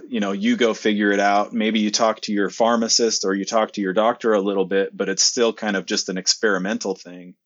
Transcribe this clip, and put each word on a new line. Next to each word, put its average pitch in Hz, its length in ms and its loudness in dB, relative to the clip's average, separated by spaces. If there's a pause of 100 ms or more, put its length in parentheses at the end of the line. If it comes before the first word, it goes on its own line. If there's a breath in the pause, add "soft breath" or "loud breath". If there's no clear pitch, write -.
you 120 100 -4
know, 101 140 -2
you 107 240 0
go 110 180 2
figure 104 380 2
it 101 80 2
out. 101 320 2
Maybe 110 260 0
you 107 140 0
talk 110 300 0
to 110 100 -6
your 101 180 0
pharmacist 113 720 2
or 95 100 0
you 98 100 -4
talk 110 300 0
to 107 60 -6
your 95 120 -2
doctor 110 420 2
a 101 60 4
little 98 240 0
bit, 98 320 0
but 95 120 -2
it's 95 140 -2
still 117 300 2
kind 107 240 -4
of 90 100 -4
just - 220 -2
an 92 100 -4
experimental 98 760 -2
thing. 90 380 -18 (100)